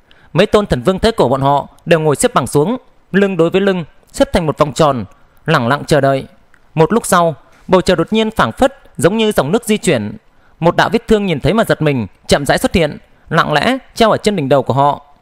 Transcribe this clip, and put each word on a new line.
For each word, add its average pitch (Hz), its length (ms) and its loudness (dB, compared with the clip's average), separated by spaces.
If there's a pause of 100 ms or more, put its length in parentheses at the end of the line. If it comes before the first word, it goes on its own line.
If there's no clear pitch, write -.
(320)
Mấy 185 140 2
tôn 208 200 0
thần 127 160 -4
vương 180 160 -2
thái 226 140 0
cổ 160 160 0
bọn 131 120 0
họ 139 280 0 (180)
đều 160 140 2
ngồi 156 160 0
xếp - 180 -2
bằng 143 120 0
xuống, 165 300 -2 (360)
lưng 196 240 0
đối 165 140 2
với 190 100 0
lưng, 185 240 -2 (280)
xếp 277 200 0
thành 175 140 -2
một 143 120 -4
vòng 151 140 0
tròn, 135 320 0 (420)
lẳng 139 220 0
lặng 139 180 -2
chờ 147 140 2
đợi. 135 260 -2 (480)
Một 156 180 2
lúc 226 140 -2
sau, 170 280 2 (340)
bầu 185 120 4
trời 175 160 0
đột 165 160 -2
nhiên 220 180 0
phảng 127 220 -2
phất - 260 -2 (180)
giống 175 200 2
như 214 160 0
dòng 151 200 -2
nước 233 120 0
di 214 120 0
chuyển. 120 400 -2 (440)
Một 170 160 2
đạo - 160 2
vết 233 160 -4
thương 208 180 2
nhìn 156 140 -2
thấy 151 120 0
mà 220 120 0
giật 151 180 -2
mình, 135 240 -2 (200)
chậm 143 200 -2
rãi - 120 0
xuất - 160 -4
hiện, 160 240 -2 (320)
lặng 156 220 0
lẽ 240 260 0 (160)
treo 220 160 2
ở 147 60 2
trên 208 200 -2
đỉnh 139 120 -4
đầu 135 140 2
của 117 120 -2
họ. 139 280 0 (200)